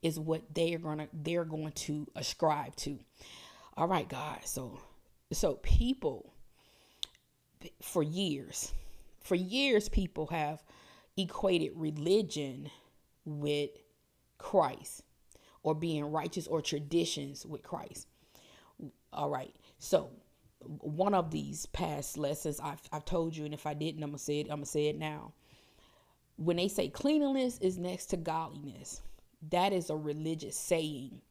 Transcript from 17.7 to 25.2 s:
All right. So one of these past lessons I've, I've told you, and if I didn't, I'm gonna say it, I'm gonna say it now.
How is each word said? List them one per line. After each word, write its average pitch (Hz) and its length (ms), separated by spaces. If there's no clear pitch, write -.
All 147 160
right. 135 260
So - 300
one 165 540
of 175 180
these 147 360
past 147 500
lessons 147 420
I've, 147 220
I've 151 140
told 165 300
you, 151 100
and 151 80
if 147 120
I 151 80
didn't, 156 300
I'm 147 80
gonna 147 80
say 147 200
it, 151 100
I'm 151 80
gonna 143 80
say 151 220
it 151 100
now. 156 360